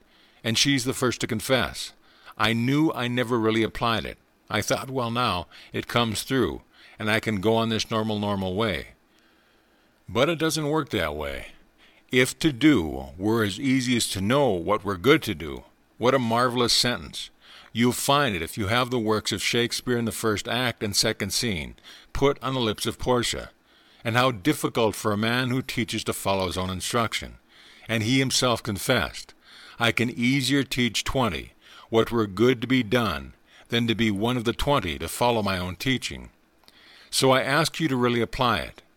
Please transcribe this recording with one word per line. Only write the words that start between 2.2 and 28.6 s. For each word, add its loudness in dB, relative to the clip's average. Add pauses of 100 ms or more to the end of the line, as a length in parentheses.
"I 2
knew 2
I -4
never 0
really 2
applied -2
it. -10 (320)
I 0
thought, -2
'Well, -4
now -2 (260)
it -6
comes 0
through, 0 (360)
and -2
I 2
can -2
go 2
on 0
this -4
normal, -2
normal -2
way.'" -2 (1200)
But 2
it -2
doesn't -2
work -2
that -2
way. -8 (600)
"If 2
to 2
do 2
were 2
as -2
easy 2
as 0
to -4
know 2
what 0
we're -2
good 6
to -4
do," -10 (320)
what 4
a 4
marvelous 2
sentence. -2 (420)
You'll 4
find 2
it -2
if -8
you -2
have 0
the 0
works 0
of -4
Shakespeare 0
in 0
the -2
first -2
act -2
and -4
second 0
scene -4 (380)
put 2
on -4
the -2
lips -2
of -6
Portia. 0 (540)
And 0
how 4
difficult 0
for -2
a 0
man 0
who -2
teaches -4
to -4
follow 0
his -4
own -4
instruction. -4 (500)
And -2
he 2
himself 2